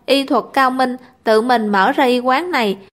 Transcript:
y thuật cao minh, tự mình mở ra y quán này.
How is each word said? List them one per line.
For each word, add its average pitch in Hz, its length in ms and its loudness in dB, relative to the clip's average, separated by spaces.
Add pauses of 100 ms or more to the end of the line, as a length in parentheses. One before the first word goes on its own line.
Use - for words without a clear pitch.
y 277 180 0
thuật 254 200 -2 (100)
cao 262 180 2
minh, 254 260 -2 (260)
tự 220 180 2
mình 233 280 0
mở 202 220 2
ra 285 120 0
y 247 160 2
quán 262 320 -2
này. 214 260 -2 (160)